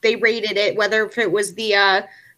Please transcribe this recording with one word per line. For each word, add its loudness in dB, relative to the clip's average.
they 2
rated -2
it, 0
whether 0
if -12
it 0
was -2
the, -2
uh, 4